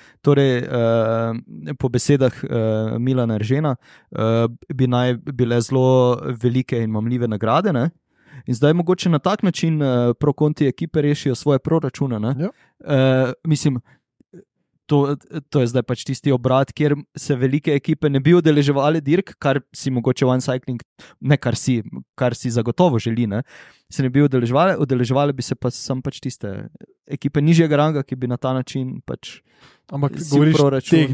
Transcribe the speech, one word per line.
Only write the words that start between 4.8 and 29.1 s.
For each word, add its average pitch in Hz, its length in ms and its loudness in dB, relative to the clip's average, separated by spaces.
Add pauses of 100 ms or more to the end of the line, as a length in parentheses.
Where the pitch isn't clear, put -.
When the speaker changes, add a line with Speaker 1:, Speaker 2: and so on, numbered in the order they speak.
Speaker 1:
naj 123 380 0
bile 120 340 -2
zelo 127 300 2 (460)
velike 123 420 -2
in 110 140 -2
mamljive 117 360 -2
nagrade, 113 460 0
ne. 135 160 0 (540)
In 127 120 -4
zdaj 147 200 2
mogoče 175 340 0
na 160 120 4
tak 196 200 -2
način, 165 380 0
eh, 143 80 0 (260)
pro 143 200 0
konti 151 340 0
ekipe 156 340 -2
rešijo 147 340 0
svoje 139 260 0
proračune, 139 580 -2
ne. 117 180 -2
Speaker 2:
Ja. 175 140 -6 (300)
Speaker 1:
Eh, 131 520 2 (100)
mislim, 143 380 0 (1080)
to, 143 280 0 (280)
to - 160 -2
je 120 60 2
zdaj 120 160 0
pač - 200 -6
tisti 139 300 -2
obrat, 127 380 0
kjer 147 240 0 (160)
se - 240 -4
velike 131 360 0
ekipe 147 380 0
ne 135 120 0
bi 151 120 4
udeleževale 147 680 2
dirk, 151 360 -2
kar 139 300 0
si - 240 -6
mogoče 127 340 0
One 127 160 2
Cycling, 127 400 -6 (380)
ne 135 180 2
kar 117 180 -2
si, 120 280 0 (300)
kar 123 200 -2
si - 160 -8
zagotovo 120 480 0
želi, 113 300 -2
ne, 104 160 -4 (440)
se - 140 -10
ne 131 80 0
bi 139 140 2
udeleževale, 135 560 2
udeleževale 131 540 0
bi 135 100 -6
se - 120 -4
pa 127 160 -4
samo - 300 -8
pač - 200 -10
tiste 104 500 -10 (320)
ekipe - 380 -4
nižjega 160 360 4
ranga, 147 260 2
ki 131 140 -8
bi 131 100 -6
na 123 120 -4
ta 131 160 -2
način 131 480 -6
pač - 400 -14 (480)